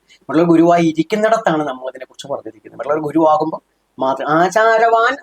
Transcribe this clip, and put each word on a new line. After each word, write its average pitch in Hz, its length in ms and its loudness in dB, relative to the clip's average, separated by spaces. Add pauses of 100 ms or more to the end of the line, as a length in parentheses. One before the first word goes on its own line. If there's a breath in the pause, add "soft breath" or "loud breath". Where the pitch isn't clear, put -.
(120)
മറ്റുള്ളവർ 160 360 -2
ഗുരുവായി 170 380 4
ഇരിക്കുന്നിടത്താണ് 165 840 -2
നമ്മൾ 127 200 -10
ഇതിനെ 131 160 -16
കുറിച്ച് - 220 -20
പറഞ്ഞിരിക്കുന്നത്. 113 520 -14
മറ്റുള്ളവർ 143 240 -4
ഗുരുവാകുമ്പോൾ 156 580 0 (380)
മാത്രം 131 320 -4
ആചാരവാൻ 226 920 2